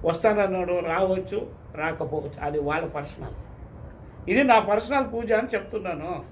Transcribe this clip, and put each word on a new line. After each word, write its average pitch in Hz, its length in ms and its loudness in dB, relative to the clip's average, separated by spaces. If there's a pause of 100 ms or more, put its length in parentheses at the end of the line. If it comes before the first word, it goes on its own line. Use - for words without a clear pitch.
వస్తానన్నాడు, 185 680 2 (160)
రావచ్చు, 185 480 0 (420)
రాకపోవచ్చు, 151 560 -4 (100)
అది 151 120 0 (100)
వాళ్ళ 165 160 0 (100)
పర్సనల్. - 400 -8 (960)
ఇది 247 100 6 (120)
నా 226 40 10 (140)
పర్సనల్ 254 420 2
పూజ 233 180 -2 (100)
అని 262 140 -4
చెప్తున్నాను. 175 580 -4 (180)